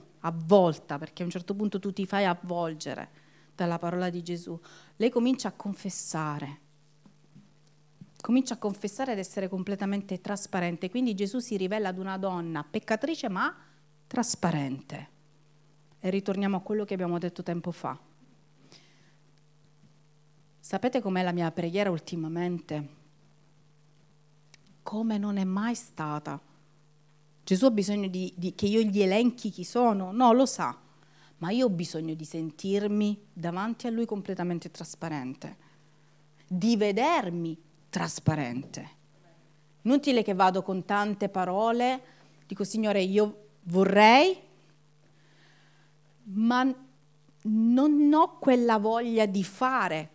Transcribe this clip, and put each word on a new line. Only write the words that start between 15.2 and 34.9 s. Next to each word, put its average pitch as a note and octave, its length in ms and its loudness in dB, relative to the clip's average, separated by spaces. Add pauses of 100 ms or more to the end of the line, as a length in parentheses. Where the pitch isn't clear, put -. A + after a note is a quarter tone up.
E F#3 100 -4
ritorniamo G3 460 0
a F3+ 40 -4
quello G#3+ 240 -4
che G3 100 -6
abbiamo F3 240 -2
detto F3 260 -6
tempo F3 260 -4
fa. C3+ 260 -8 (2500)
Sapete A#3+ 420 -2
com'è F#3 220 0
la F3+ 100 0
mia E3+ 200 0
preghiera F3+ 380 0
ultimamente? E3 1040 -4 (1900)
Come A3 360 -2
non G3+ 180 -2
è F#3+ 80 0
mai G#3 320 0
stata. D3+ 640 -8 (1040)
Gesù F#3+ 220 4
ha C4 40 6
bisogno G3+ 380 0
di, F#3 280 -6
di, F3 180 -6
che - 120 -2
io G#3+ 160 4
gli G#3 180 2
elenchi G#3 500 2
chi F3+ 140 -10
sono? G3+ 460 0
No, A#3 220 6
lo B3+ 140 6
sa. C#3 300 -4 (600)
Ma E3 120 -6
io B3 160 2
ho A3 40 2
bisogno D#3+ 440 -4
di D#3+ 100 -10
sentirmi G3+ 1080 -2
davanti F#3 540 -6
a A#3 40 -4
Lui A3+ 160 -2
completamente F3 640 -6
trasparente, D3 840 -10 (880)